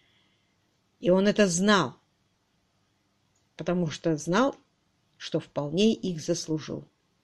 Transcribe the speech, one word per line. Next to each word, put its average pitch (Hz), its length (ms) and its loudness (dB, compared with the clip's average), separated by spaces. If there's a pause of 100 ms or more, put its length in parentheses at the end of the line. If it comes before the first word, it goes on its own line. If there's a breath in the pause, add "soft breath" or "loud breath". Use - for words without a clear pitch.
(1000)
и 233 80 -2
он 190 200 4
это 208 180 4
знал, 180 500 2 (1600)
потому 175 320 -2
что 160 300 -2
знал, 214 360 0 (600)
что - 240 -6
вполне 165 540 0
их 180 260 -6
заслужил. 156 640 -6 (400)